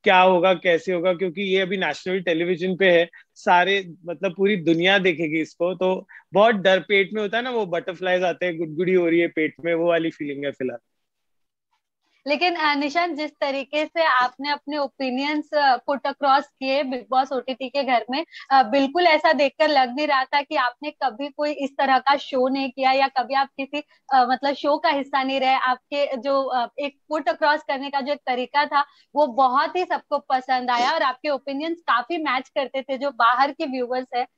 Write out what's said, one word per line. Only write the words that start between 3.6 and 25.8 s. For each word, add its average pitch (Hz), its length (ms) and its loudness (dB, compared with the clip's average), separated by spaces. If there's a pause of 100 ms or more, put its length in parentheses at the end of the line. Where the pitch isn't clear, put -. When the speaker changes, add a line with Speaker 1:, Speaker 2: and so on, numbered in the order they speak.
Speaker 1:
मतलब 170 320 -6
पूरी 196 200 2
दुनिया 170 420 2
देखेगी 165 420 -2
इसको, 175 340 -4
तो 185 320 -2 (260)
बहुत 214 220 4
डर 190 260 2
पेट 196 320 0
में 214 100 -4
होता 208 140 -4
है 240 80 -2
ना, 254 60 -6
वो 220 160 -2
butterflies 180 560 -2
आते 175 240 -2
हैं, 165 120 -4
गुदगुदी 170 360 -2
हो 175 140 4
रही 170 120 4
है 170 80 0
पेट 156 260 -4 (100)
में, 170 100 0
वो 170 140 0
वाली 165 220 0
feeling 143 340 -10
है 139 60 -2
फिलहाल। 123 280 -8 (1500)
Speaker 2:
लेकिन, 349 260 0
अ, 302 200 0
निशांत, 302 420 -2
जिस 302 140 -6
तरीके 277 540 -4
से 330 180 -4
आपने 262 480 0
अपने 285 280 -6
opinions, 277 760 -4
अ, 277 220 4
put 269 240 -4
across 277 440 0
किए 269 400 -4
Bigg 254 180 -6 (120)
Boss 269 180 0
ओटीटी 262 360 -6
के 277 160 -2
घर 240 260 0
में, 302 160 -4 (240)
अ, 269 120 6
बिल्कुल 277 440 2
ऐसा 311 260 4
देखकर 285 360 2
लग 262 280 2
नहीं 302 100 -2
रहा 269 180 0
था 285 180 -2
कि 302 140 -6
आपने 262 340 -2
कभी 277 380 -6
कोई 294 240 -4
इस 269 180 -6
तरह 269 280 2
का 277 180 2
शो 262 320 -2
नहीं 269 220 -2
किया 262 220 0
या 269 160 2
कभी 254 260 -4
आप 269 140 0 (120)
किसी, 269 180 -6 (360)
अ, 254 140 6
मतलब 277 260 0
शो 302 240 0
का 339 100 0
हिस्सा 277 340 -2
नहीं 269 180 -2
रहे। 262 140 2
आपके 262 600 -2